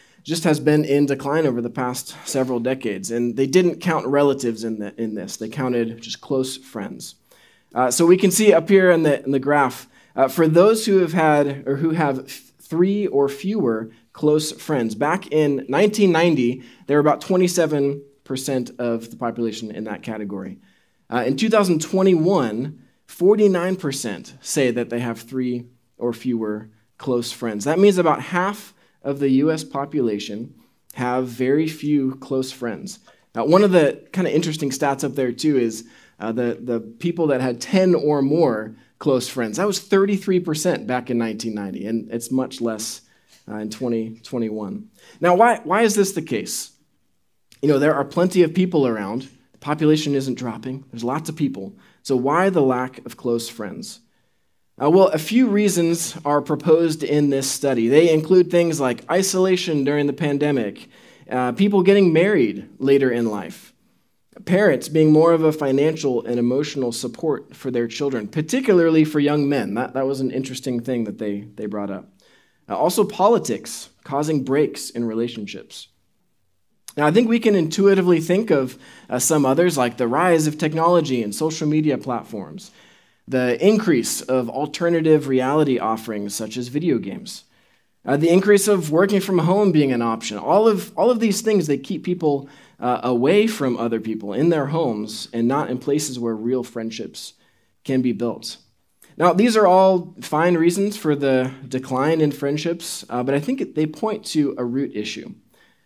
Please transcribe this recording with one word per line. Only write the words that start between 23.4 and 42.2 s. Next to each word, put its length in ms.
percent 680
say 300
that 180
they 100
have 200
three 460
or 160
fewer 560
close 340
friends. 340
That 140
means 180
about 240
half 520
of 180
the 100
U 220
S 120
population 880
have 340
very 400
few 480
close 360
friends. 480
Now, 120
one 180
of 80
the 420
kinda 200
interesting 360
stats 340
up 120
there, 160
too, 260
is, 280
uh, 120
the, 300
the 180
people 480
that 140
had 180
ten 360
or 260
more 540
close 280
friends. 300
That 100
was 120
thirty-three 600
percent 480
back 220
in 80
nineteen 380
ninety, 300
and 260
it's 200